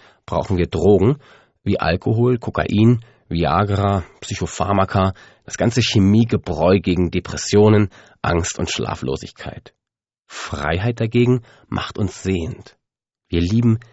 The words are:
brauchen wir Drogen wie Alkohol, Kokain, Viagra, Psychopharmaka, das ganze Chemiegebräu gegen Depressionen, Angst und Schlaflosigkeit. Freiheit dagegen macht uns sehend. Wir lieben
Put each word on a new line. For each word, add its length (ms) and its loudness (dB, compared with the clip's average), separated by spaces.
brauchen 320 -2
wir 100 0
Drogen 500 2
wie 160 -2
Alkohol, 600 0
Kokain, 680 2
Viagra, 760 0
Psychopharmaka, 920 -2
das 120 -14
ganze 240 0
Chemiegebräu 1000 2
gegen 320 0
Depressionen, 760 2
Angst 360 -2
und 120 -4
Schlaflosigkeit. 1040 -8
Freiheit 760 -4
dagegen 420 2
macht 320 -6
uns 240 -6
sehend. 540 -6
Wir 140 -2
lieben 380 2